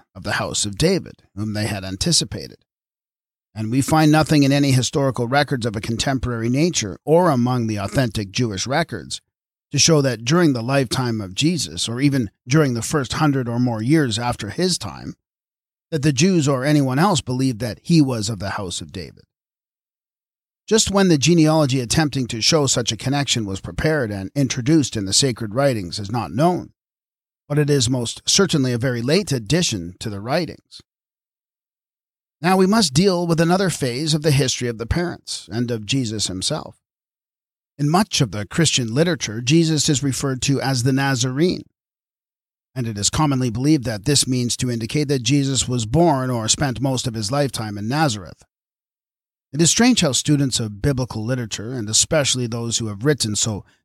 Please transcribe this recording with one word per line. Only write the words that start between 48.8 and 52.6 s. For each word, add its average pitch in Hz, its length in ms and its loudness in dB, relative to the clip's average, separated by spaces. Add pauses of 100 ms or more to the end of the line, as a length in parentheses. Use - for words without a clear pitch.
It 143 100 0
is 165 100 4
strange 240 300 4
how 156 100 2
students 139 480 2
of 104 220 -6
biblical 127 440 -2
literature, 120 480 -6
and 107 160 -6
especially 127 560 0
those 117 320 -4